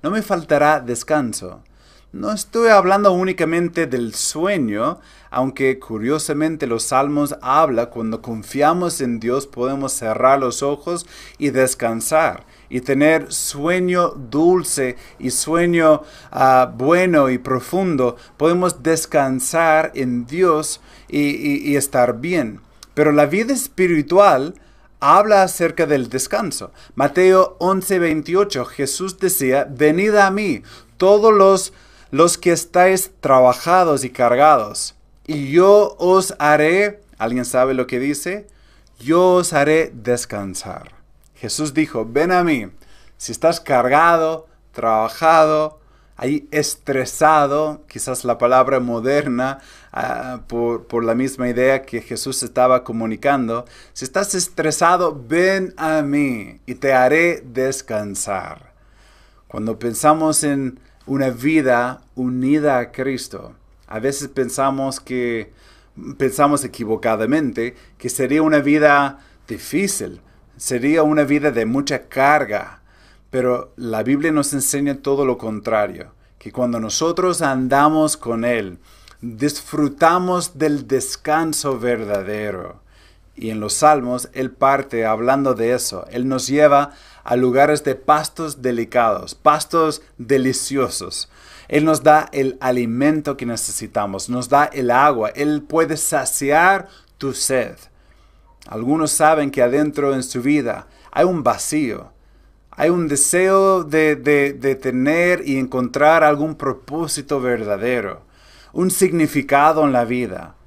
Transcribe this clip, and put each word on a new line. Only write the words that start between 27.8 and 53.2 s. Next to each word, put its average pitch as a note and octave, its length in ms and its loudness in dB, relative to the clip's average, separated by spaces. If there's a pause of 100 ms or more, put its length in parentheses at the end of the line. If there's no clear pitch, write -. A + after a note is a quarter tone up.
veintiocho, D#3+ 640 0
Jesús F#3 560 -8
decía, C#3+ 500 0
"Venid D#3+ 460 2
a G3 160 6
mí, G3 300 -4 (340)
todos G#3 360 6
los, G3 400 4 (380)
los E3 260 4
que F3 140 0
estáis F3+ 720 2
trabajados C3+ 840 4
y B2 60 -8
cargados, B2 840 2 (300)
y C#3+ 260 -6
yo G3 460 6
os F#3 400 2
haré", D#3+ 600 2 (160)
¿alguien A#2+ 300 -4
sabe C3 260 2
lo B2+ 140 -2
que B2 120 -6
dice? D3 480 -6 (520)
"Yo F3 360 4
os F3 200 0
haré D3+ 400 2
descansar". G#2 960 -8 (420)
Jesús C#3+ 380 -6
dijo, C3 320 -2
"Ven D3+ 280 0
a F3+ 120 2
mí". C3 220 0 (500)
Si - 160 -12
estás - 280 0
cargado, D#3+ 880 2 (240)
trabajado, D#3 1080 2 (380)
ahí C#3+ 340 -6
estresado, D3 1400 0
quizás B2+ 360 -8
la A#2 120 0
palabra B2+ 440 4
moderna, B2+ 800 -2 (300)
ah, B2 580 -8
por, A#2 380 -4
por A#2 160 -4
la A2+ 120 0
misma C3 340 -4
idea B2+ 340 2
que A#2 200 -10
Jesús B2+ 400 -8
estaba B2+ 420 2
comunicando, A#2 800 -4 (300)